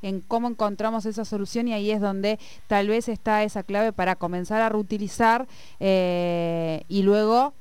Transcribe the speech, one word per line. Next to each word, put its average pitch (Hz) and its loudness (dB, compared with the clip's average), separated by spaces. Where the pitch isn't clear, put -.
en 196 -6
cómo 233 -2
encontramos 214 -2
esa 220 -4
solución, 214 -4
y 226 -2
ahí 208 -2
es 214 0
donde 202 0
tal 202 2
vez 226 0
está 214 0
esa 208 -4
clave 208 0
para 185 0
comenzar 180 -2
a 226 2
reutilizar, 220 0
eh, 170 2
y 196 2
luego 220 4